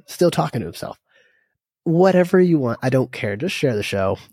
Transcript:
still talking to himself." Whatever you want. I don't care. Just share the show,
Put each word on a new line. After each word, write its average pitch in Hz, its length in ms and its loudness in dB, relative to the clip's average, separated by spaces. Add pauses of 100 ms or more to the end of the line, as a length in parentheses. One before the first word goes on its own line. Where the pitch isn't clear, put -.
still - 260 0
talking 156 300 -4
to 87 40 -8
himself." - 340 -14 (840)
Whatever 180 560 4
you 175 200 4
want. 117 240 -2
I 131 60 0
don't 131 220 0
care. 104 240 -6
Just 156 200 -6
share 127 200 0
the 101 80 -2
show, 95 340 -2 (160)